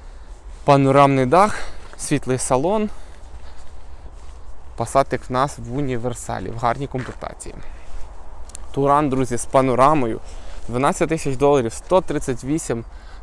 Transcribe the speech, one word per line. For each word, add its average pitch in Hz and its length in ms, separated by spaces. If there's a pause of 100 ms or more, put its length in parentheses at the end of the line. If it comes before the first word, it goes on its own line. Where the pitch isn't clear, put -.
(640)
панорамний 139 640
дах, 185 320 (400)
світлий 127 400
салон. 180 520 (1900)
Passat, 135 340
як - 180
в - 20
нас, 131 260
в 117 180
універсалі, 117 760
в 113 80
гарній 120 280
комплектації. - 680 (1160)
Туран, 143 380
друзі, 127 260
з - 80
панорамою, 131 760 (480)
дванадцять 143 400
тисяч 151 280
доларів, 135 360
сто - 280
тридцять 143 440
вісім 131 400 (380)